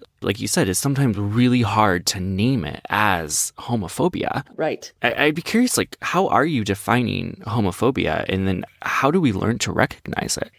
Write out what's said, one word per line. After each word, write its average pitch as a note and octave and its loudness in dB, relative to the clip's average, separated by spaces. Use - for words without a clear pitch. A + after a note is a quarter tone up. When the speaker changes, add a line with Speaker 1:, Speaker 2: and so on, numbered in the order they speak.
Speaker 1:
like G2+ -2
you G#2+ -4
said, D3+ 2
it's F#2 0
sometimes C3+ 2
really A#2+ 2
hard G2+ 2
to - -2
name G2 0
it - -10
as F#2 0
homophobia. - -2
Speaker 2:
Right. - -6
Speaker 1:
I, B2+ 2
I'd D3+ 2
be E3 -4
curious, B3 2
like, - -4
how F#3 0
are A#2+ 4
you D3+ 0
defining G2 -2
homophobia? G#2 0
And F#2+ 0
then F#2+ -2
how - 0
do F#3 4
we C#3 4
learn F#2+ 0
to - -8
recognize - -4
it? - -8